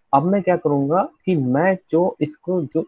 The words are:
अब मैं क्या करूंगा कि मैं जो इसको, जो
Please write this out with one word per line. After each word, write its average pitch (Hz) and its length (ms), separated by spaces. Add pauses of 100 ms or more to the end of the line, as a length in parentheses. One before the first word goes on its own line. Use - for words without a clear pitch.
(140)
अब 139 100
मैं 190 180
क्या 175 160
करूंगा 151 520 (160)
कि 185 100
मैं 151 420 (120)
जो 175 320
इसको, 170 400
जो 156 260